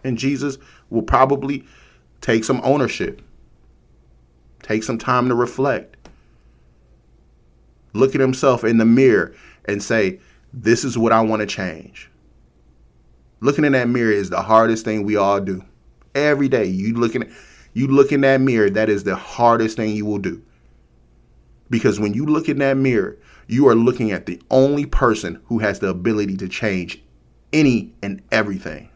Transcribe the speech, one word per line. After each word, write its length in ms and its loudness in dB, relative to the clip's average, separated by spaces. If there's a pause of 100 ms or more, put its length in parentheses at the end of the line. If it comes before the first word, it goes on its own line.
And 120 -2
Jesus 400 -4 (320)
will 120 -2
probably 640 0 (560)
take 240 0
some 180 0
ownership, 580 -2 (1400)
take 220 -4
some 140 -4
time 300 0
to 80 2
reflect, 640 -2 (1900)
look 240 0
at 60 2
himself 420 0
in 140 2
the 80 4
mirror 480 4 (320)
and 180 -4
say, 360 0 (340)
"This 320 0
is 120 -4
what 140 2
I 100 4
want 200 -2
to 40 -2
change." 640 -12 (1300)
Looking 240 0
in 80 2
that 160 0
mirror 220 0
is 180 -2
the 140 -4
hardest 420 2
thing 180 -4
we 140 -2
all 240 0
do. 220 -6 (520)
Every 320 2
day, 180 2
you 280 -4
looking, 320 -2 (480)
you 140 0
look 260 4
in 80 0
that 180 4
mirror, 300 2
that 180 0
is 160 0
the 120 -2
hardest 600 0
thing 180 -2
you 120 -4
will 140 -4
do. 220 -6 (1300)
Because 300 0
when 140 -2
you 120 -4
look 240 0
in 100 -2
that 180 0
mirror, 400 0 (300)
you 200 2
are 80 6
looking 360 0
at 140 -6
the 160 -10 (100)
only 340 2
person 600 -2
who 140 -4
has 200 -2
the 100 -2
ability 480 -4
to 100 -8
change 560 -6 (500)
any 400 0 (100)
and 180 -8 (100)
everything. 640 -4